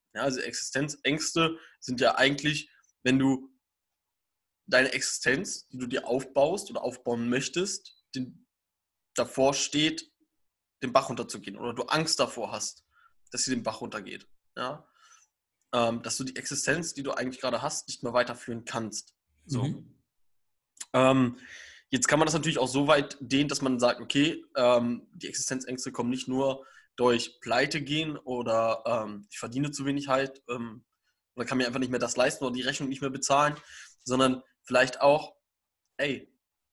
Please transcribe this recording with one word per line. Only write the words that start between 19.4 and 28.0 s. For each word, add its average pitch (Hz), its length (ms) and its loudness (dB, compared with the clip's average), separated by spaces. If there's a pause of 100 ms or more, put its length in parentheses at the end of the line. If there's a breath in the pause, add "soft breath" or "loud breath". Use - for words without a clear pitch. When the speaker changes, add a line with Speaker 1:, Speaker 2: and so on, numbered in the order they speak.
Speaker 1:
So. 123 180 -2
Speaker 2:
Mhm. - 320 -6 (1000)
Speaker 1:
Ähm, 131 460 4 (500 loud breath)
jetzt 127 180 2
kann 151 120 6
man 156 80 6
das 156 60 0
natürlich 151 260 0
auch 127 80 2
so 143 200 2
weit 143 320 4
dehnen, 135 300 2
dass 139 120 -4
man 131 180 0
sagt, 120 200 2
okay, 143 460 0 (100)
ähm, 120 580 4
die - 140 -12
Existenzängste 127 640 -6
kommen 120 180 -4
nicht 127 180 -4
nur 135 380 -2 (320 loud breath)
durch 120 440 2
Pleite 139 400 0
gehen 151 360 -4